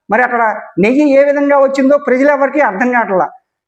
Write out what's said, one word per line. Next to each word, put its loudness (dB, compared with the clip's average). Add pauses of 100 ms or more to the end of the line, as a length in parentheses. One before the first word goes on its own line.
(120)
మరి 0
అక్కడ -2 (180)
నెయ్యి 2
ఏ 4
విధంగా 0
వచ్చిందో 2
ప్రజలెవరికీ 0
అర్థం -2
కావట్లా. -2 (380)